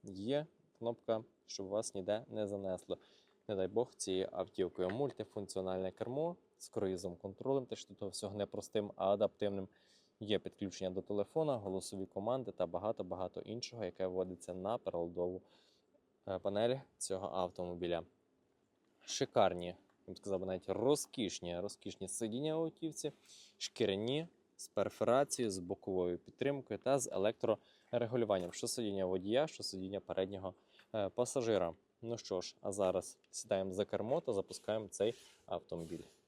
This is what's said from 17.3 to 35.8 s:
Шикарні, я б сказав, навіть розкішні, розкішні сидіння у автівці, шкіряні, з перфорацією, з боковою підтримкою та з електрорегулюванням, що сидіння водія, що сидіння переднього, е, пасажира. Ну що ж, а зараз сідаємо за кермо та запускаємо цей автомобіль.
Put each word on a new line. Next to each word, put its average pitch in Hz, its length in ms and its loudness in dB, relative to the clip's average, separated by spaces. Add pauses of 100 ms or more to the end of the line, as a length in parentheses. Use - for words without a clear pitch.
Шикарні, 87 680 4 (320)
я 92 80 -10
б - 20 -14
сказав, 95 300 -2
навіть 92 220 -4
розкішні, 95 920 0
розкішні 98 480 -8
сидіння 131 500 -2
у 165 60 2
автівці, 156 480 -4 (460)
шкіряні, 117 720 0 (280)
з - 120 -14
перфорацією, 113 840 4
з 92 80 -2
боковою 90 600 0
підтримкою 131 600 -2
та 139 200 4
з - 140 -2
електрорегулюванням, 107 1400 2
що - 160 -4
сидіння 98 380 0
водія, 98 400 4
що - 160 -10
сидіння 95 380 -4
переднього, 95 540 -2 (400)
е, 101 140 0
пасажира. 110 680 4 (280)
Ну 117 160 -4
що 92 220 -2
ж, - 200 -8
а 98 120 -4
зараз 95 460 2 (120)
сідаємо 95 420 0
за 98 120 2
кермо 110 360 0
та 135 120 -2
запускаємо 107 560 -2
цей 110 260 2 (320)
автомобіль. 85 560 -6 (260)